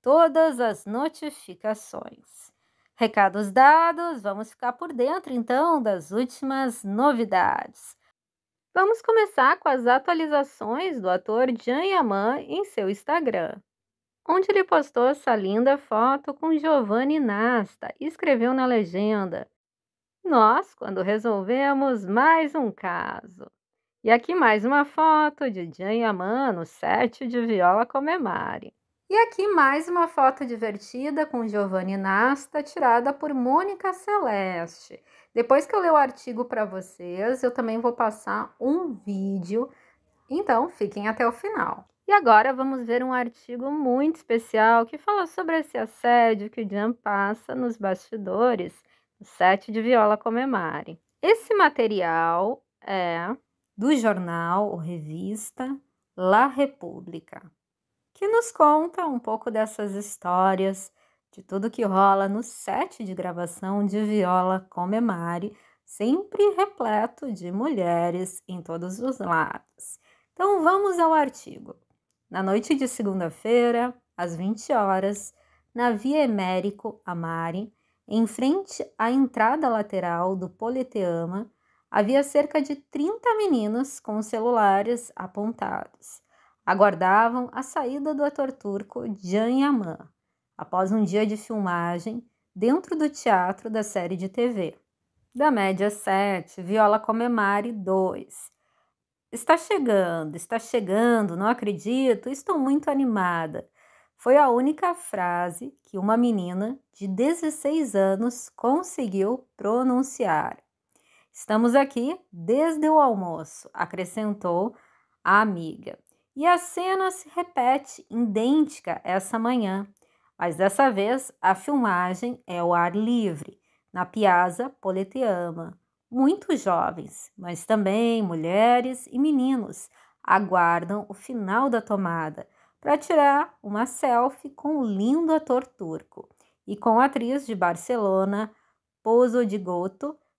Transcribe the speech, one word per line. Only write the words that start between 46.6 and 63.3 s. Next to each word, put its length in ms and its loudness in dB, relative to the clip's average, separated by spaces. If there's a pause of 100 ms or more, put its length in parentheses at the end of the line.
o 80 -6
Can 240 -2
passa 640 -4
nos 240 -4
bastidores, 960 -2 (440)
no 80 -20
set 460 2
de 100 -4
Viola 340 4
Come 300 -2
Mare. 540 -6 (200)
Esse 340 2
material 1080 2 (180)
é 540 -4 (420)
do 200 2
jornal 720 0
ou 60 -6
revista 1000 -8 (400)
La 300 4
República, 960 -6 (720)
que 140 -6
nos 220 2
conta 560 4
um 120 -2
pouco 320 -6
dessas 440 -4
histórias, 960 0 (400)
de 100 -20
tudo 280 -6
que 140 -4
rola 440 4
no 140 -4
set 640 -8
de 100 -10
gravação 720 -4